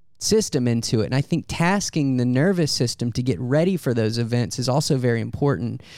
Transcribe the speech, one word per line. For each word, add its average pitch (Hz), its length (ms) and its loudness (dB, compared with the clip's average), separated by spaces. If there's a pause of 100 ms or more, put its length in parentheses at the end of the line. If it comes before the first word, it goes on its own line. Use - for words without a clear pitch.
(180)
system 170 500 0
into 117 320 0
it. 101 60 2
And 127 100 -2
I 139 60 2
think 160 260 -2
tasking 165 720 0
the 123 80 2
nervous 151 480 2
system 120 400 -2
to 127 100 -2
get 120 160 0
ready 156 380 2
for 127 160 -2
those 113 240 0
events 117 420 -2
is 120 80 -2
also 143 300 0
very 120 240 0
important. 120 600 -2 (160)